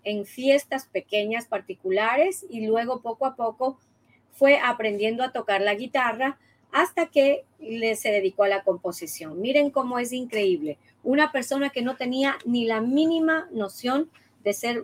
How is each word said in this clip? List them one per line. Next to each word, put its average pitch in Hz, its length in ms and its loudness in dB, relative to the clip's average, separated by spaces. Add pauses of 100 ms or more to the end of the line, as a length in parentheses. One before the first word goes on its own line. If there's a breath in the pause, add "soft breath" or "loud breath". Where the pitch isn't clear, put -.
en 208 220 -4
fiestas 269 600 0
pequeñas 214 600 -2
particulares 220 1040 0
y 220 180 -6
luego 233 340 0
poco 233 240 -4
a 254 100 -4
poco 247 440 -4 (540 soft breath)
fue 277 280 6
aprendiendo 226 640 -2
a 254 80 -2
tocar 214 300 0
la 208 140 2
guitarra 247 640 -2 (360 soft breath)
hasta 330 320 2
que 277 400 2 (140)
le, 226 360 -2
se 214 160 -2
dedicó 196 320 2
a 202 60 4
la 196 140 0
composición. 175 760 -6
Miren 285 320 2
cómo 254 260 -2
es 240 140 -4
increíble. 202 680 -2 (260 soft breath)
Una 294 280 2
persona 277 380 -2
que 247 120 -6
no 254 140 -2
tenía 262 480 0
ni 240 220 0
la 226 160 0
mínima 320 720 2
noción 247 580 -2 (340 soft breath)
de 208 100 0
ser, 233 300 -4